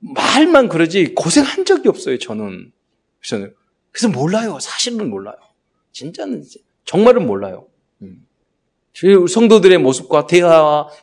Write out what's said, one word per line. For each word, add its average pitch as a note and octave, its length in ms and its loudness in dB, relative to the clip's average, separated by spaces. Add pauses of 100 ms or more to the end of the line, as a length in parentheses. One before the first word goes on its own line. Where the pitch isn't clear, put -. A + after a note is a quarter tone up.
말만 C#4 720 2
그러지 E3 440 0
고생한 C#4 520 0
적이 C#4+ 240 2
없어요, C3 260 -4
저는. G2+ 560 -12 (480)
그래서, G2+ 300 -10 (420)
그래서 - 160 -4
몰라요. F3+ 520 -4
사실은 A3 500 -8
몰라요. G2 260 -12 (560)
진짜는, F#3+ 520 -12 (420)
정말은 G#3+ 400 2
몰라요. G2 400 -8 (340)
음. F#2 240 -20 (680)
저희 F#3+ 220 2 (140)
성도들의 G3+ 500 4
모습과 C#3+ 480 -2
대화와 D#3+ 640 2 (140)